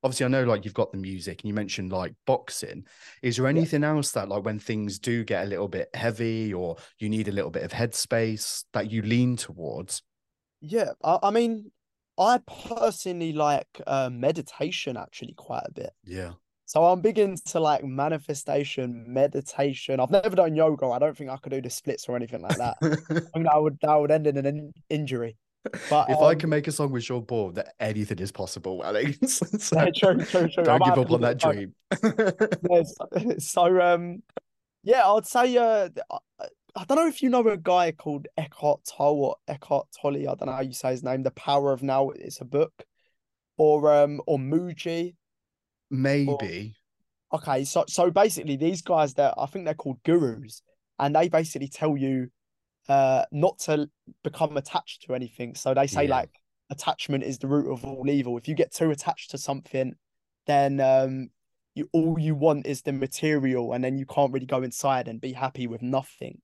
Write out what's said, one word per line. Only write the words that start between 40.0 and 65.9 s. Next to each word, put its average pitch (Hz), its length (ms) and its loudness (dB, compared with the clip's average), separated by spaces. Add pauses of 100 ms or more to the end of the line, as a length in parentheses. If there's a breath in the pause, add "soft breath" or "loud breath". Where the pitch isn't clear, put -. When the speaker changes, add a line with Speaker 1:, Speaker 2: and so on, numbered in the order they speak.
Speaker 2:
Tolle. 143 280 -2
I 135 60 -2
don't - 120 -8
know 135 60 -6
how 131 80 -6
you 135 140 -6
say 131 160 -4
his 127 120 -4
name. 131 200 -2
The 131 100 0
Power 143 400 0
of 127 100 -2
Now, 135 280 2
it's - 300 -14
a 135 40 -12
book. 139 400 -2 (720)
Or, 151 360 6
um, 147 340 4
or 147 120 2
Mooji. 170 760 -4 (760)
Speaker 1:
Maybe. 131 840 0 (580)
Speaker 2:
Or, 160 60 -2
okay, 139 260 -2
so, 156 240 0
so 180 220 2
basically 170 460 2
these 165 260 -2
guys, 151 320 2
that 143 220 4
I - 100 -4
think 185 180 -10
they're 156 100 -4
called 135 300 -8
gurus, 131 580 0 (360)
and 143 160 0
they 165 140 4
basically 160 400 -2
tell 156 280 -2
you, 135 320 -2 (600)
uh, 135 440 4
not 156 280 0
to 151 300 0 (340)
become 151 320 -2
attached - 460 -6
to - 120 -6
anything. 120 400 -8
So 135 200 0
they 135 120 4
say, 143 200 0
Speaker 1:
Yeah. 135 40 0
Speaker 2:
like, 127 200 0 (400)
attachment 143 540 -4
is 127 140 -6
the 135 100 -6
root 135 240 2
of 120 120 -8
all 135 240 -6
evil. 127 300 0
If 120 100 -12
you 156 60 -2
get 160 180 0
too 160 180 0
attached - 420 -6
to 139 60 -10
something, 131 560 -6 (520)
then, 139 340 4
um, 131 500 2 (440)
you, - 180 -6
all 160 260 4
you 156 160 2
want 147 320 2
is 135 160 -6
the 143 100 -4
material, 135 800 0
and 123 120 -2
then 135 140 -2
you 135 80 -6
can't 139 260 0
really 127 140 -4
go 131 160 -2
inside 131 460 -2
and 113 120 -10
be 131 120 -8
happy 127 340 -6
with 117 160 -8
nothing. 127 600 -6